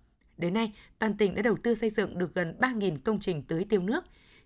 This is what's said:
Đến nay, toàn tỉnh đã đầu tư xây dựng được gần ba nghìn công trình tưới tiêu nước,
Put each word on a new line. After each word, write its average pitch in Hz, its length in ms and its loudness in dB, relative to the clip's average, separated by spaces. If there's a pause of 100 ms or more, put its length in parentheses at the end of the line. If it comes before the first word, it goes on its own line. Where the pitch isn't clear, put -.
(380)
Đến 175 160 -2
nay, 220 200 0 (260)
toàn 214 180 0
tỉnh 202 180 4
đã 196 60 -2
đầu 220 220 2
tư 233 120 2
xây 220 140 -2
dựng 202 280 -2
được 180 160 -2
gần 170 260 -2
ba 254 140 2
nghìn 196 240 0
công 214 220 0
trình 160 240 -2
tưới 165 260 -2
tiêu 202 120 4
nước, 214 240 -2 (400)